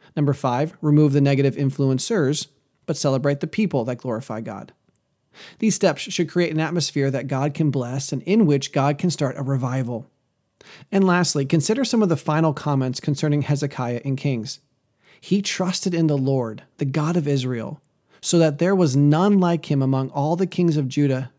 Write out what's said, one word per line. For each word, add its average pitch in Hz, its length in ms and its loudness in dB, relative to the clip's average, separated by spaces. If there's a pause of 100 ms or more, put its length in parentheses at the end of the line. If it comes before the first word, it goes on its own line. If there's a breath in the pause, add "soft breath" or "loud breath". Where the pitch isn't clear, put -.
(160 soft breath)
Number 143 180 2
five, 135 460 -2
remove 151 340 4
the 143 80 4
negative 139 340 2
influencers, 139 920 0 (380)
but 156 120 -4
celebrate 143 420 0
the 165 80 -6
people 160 380 -2
that 123 120 -6
glorify 113 440 -8
God. 101 320 -14 (840 loud breath)
These 220 160 2
steps 170 300 0
should 175 260 -4
create 170 240 0
an 156 60 -2
atmosphere 147 500 -2
that 131 180 -4
God 139 280 -2
can 156 160 0
bless 131 400 -4
and 131 120 -6
in 208 220 2
which 143 260 2
God 143 280 0
can 180 100 0
start 139 280 -4
a 139 60 -6
revival. 123 640 -4 (840 loud breath)
And 196 140 4
lastly, 175 400 2
consider 208 380 0
some 226 200 2
of 185 60 2
the 151 80 2
final 156 360 0
comments 135 460 -2
concerning 147 420 0
Hezekiah 139 640 -4
in 135 120 -4
Kings. 123 440 -4 (600 soft breath)
"He 196 220 -2
trusted 185 520 -2
in 165 140 2
the 147 100 2
Lord, 131 460 -2 (140)
the 147 80 -4
God 151 300 -2
of 151 120 0
Israel, 127 540 -4 (400 soft breath)
so - 180 2
that 151 200 4
there 190 160 2
was 160 200 4
none 160 440 4
like 170 320 0
him 139 100 2
among 131 280 0
all 147 260 -2
the 185 120 0
kings 170 300 2
of 135 120 -2
Judah 131 500 0